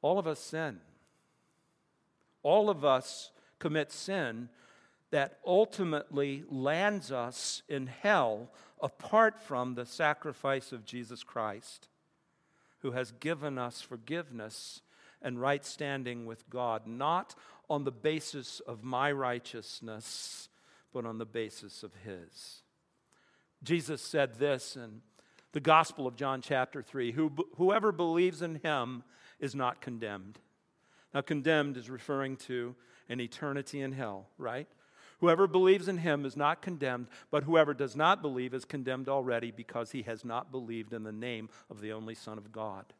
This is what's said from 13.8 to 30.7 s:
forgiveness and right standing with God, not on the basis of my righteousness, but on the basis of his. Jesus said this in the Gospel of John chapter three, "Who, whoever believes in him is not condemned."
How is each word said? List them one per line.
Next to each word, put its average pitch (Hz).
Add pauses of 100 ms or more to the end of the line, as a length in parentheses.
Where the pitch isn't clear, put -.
forgiveness 123 (400)
and 123
right 139
standing 127
with 113
God, 113
not 147 (340)
on 143
the 135
basis 147
of 117
my 131
righteousness, 120 (460)
but 120
on 113
the 113
basis 107
of 101
his. 92 (1000)
Jesus 151
said 135
this 135
in 113 (500)
the 151
Gospel 156
of 120
John 135
chapter 131
three, 120
"Who, 151 (260)
whoever 202
believes 170
in 165
him 127 (340)
is 135
not 131
condemned." 107 (760)